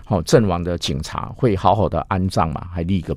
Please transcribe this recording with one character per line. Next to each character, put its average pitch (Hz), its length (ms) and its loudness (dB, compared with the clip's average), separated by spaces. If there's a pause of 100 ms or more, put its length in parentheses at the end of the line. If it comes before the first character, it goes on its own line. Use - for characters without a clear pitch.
哦， 90 120 2
阵 107 260 4
亡 87 160 0
的 87 140 -2
警 71 240 -4
察 - 340 -8
会 113 200 2
好 90 180 4
好 98 160 2
的 80 120 -2
安 95 280 -2
葬 82 240 0
嘛， - 180 -10
还 87 120 -4
立 90 180 0
个 76 160 -4